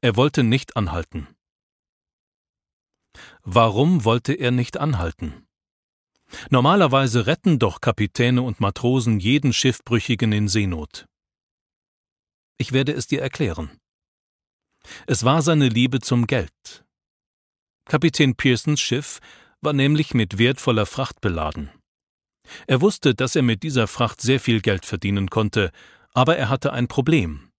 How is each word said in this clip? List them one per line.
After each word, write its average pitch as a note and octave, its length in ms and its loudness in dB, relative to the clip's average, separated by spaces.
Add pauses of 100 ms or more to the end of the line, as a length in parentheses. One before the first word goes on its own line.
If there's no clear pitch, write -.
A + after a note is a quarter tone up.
Er A#2 140 2
wollte C#3 280 2
nicht A#2+ 340 0
anhalten. E2 500 -6 (2250)
Warum A#2 600 2
wollte A#2 300 0
er B2 160 -4
nicht A#2+ 280 -2
anhalten? E2+ 680 -6 (1040)
Normalerweise C3+ 800 2
retten D#3 320 0
doch G#2 200 0
Kapitäne A#2+ 600 0
und B2 180 -6
Matrosen A2+ 600 0
jeden C3 340 2
Schiffbrüchigen A#2 760 0
in G#2 160 0
Seenot. F#2 580 -4 (1500)
Ich - 140 -6
werde C3+ 220 0
es C#3 120 -4
dir C#3 160 -2
erklären. F#2 480 -6 (1400)
Es A2+ 180 -2
war C#3+ 200 4
seine D3+ 260 4
Liebe B2 300 2
zum A#2+ 260 0
Geld. - 580 -6 (1000)
Kapitän C#3+ 500 0
Pearsons C3+ 440 0
Schiff - 400 -4 (460)
war D3 80 0
nämlich D3 400 2
mit G2+ 240 0
wertvoller A#2 480 2
Fracht - 340 -8
beladen. D#2 500 -4 (1000)
Er C3 120 2
wusste, D3+ 360 2
dass B2+ 200 -2
er D#3 60 2
mit A2+ 220 0
dieser C3 240 0
Fracht - 340 -4
sehr C3 180 0
viel A2+ 220 0
Geld F#2+ 240 -2
verdienen G2 440 -4
konnte, G#2+ 420 0 (420)
aber C#3+ 240 4
er B2 100 -2
hatte C3+ 240 -2
ein B2 160 -4
Problem. A#2+ 720 -2